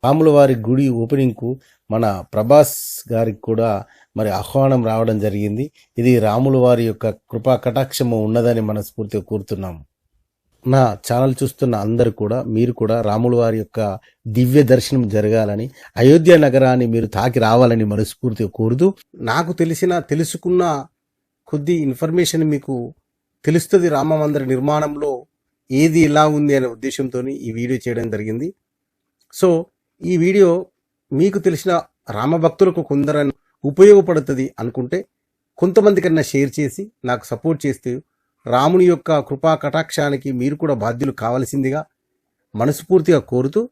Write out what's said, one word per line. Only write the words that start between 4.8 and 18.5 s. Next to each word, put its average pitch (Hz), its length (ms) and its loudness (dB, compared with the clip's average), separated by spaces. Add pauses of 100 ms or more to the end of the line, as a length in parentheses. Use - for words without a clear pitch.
రావడం 110 320 0
జరిగింది. 104 520 -4 (280)
ఇది 123 200 4
రాముల 117 380 2
వారి 123 260 4
యొక్క 113 280 -4
కృపా 120 460 -4
కటాక్షము 120 680 -2
ఉన్నదని 113 360 0
మనస్ఫూర్తిగా 107 640 -6
కోరుతున్నాము. 95 600 -10 (840)
నా 127 320 2 (140)
ఛానల్ 131 300 0
చూస్తున్న 127 340 -2
అందరూ 113 340 0
కూడా, 104 320 -4
మీరు 117 300 -2
కూడా 113 280 -2
రాముల 113 360 0
వారి 113 220 0
యొక్క 104 400 -6 (300)
దివ్య 127 340 4
దర్శనం 123 460 2
జరగాలని, 107 640 -2 (260)
అయోధ్య 156 400 8
నగరాన్ని 131 500 4
మీరు 113 200 0
తాకి 117 320 -2
రావాలని 117 460 4
మనస్ఫూర్తిగా 107 640 -4
కోరుతూ, 131 460 0 (200)